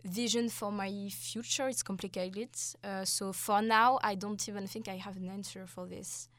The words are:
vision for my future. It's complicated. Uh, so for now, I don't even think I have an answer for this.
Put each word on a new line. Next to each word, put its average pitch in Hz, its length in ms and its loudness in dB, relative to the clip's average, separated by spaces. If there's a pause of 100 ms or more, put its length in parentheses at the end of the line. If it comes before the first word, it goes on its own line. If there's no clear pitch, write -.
vision 233 440 2
for 208 220 -4
my 202 400 -4
future. - 580 -2
It's - 140 -2
complicated. 190 680 -4 (320)
Uh, 190 220 -4
so 196 280 0
for 208 300 4
now, 226 400 8
I 208 120 4
don't 202 340 -4
even 202 180 -4
think 220 220 -6
I 190 80 -4
have 190 200 -8
an 185 120 -6
answer 190 380 -8
for 180 200 -10
this. 185 420 -10 (100)